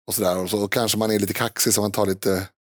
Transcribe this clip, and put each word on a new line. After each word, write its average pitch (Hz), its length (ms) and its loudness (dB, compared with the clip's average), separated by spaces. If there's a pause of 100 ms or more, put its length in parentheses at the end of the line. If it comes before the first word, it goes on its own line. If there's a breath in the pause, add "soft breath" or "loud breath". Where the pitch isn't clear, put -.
Och 98 80 -6
sådär. 92 240 2
Och 92 120 -4
så, 101 140 0
och 98 80 -4
kanske 110 260 0
man 110 120 2
är 107 80 2
lite 98 140 0
kaxig - 420 0
så 107 60 2
man 104 120 0
tar 104 140 2
lite, 95 420 0 (240)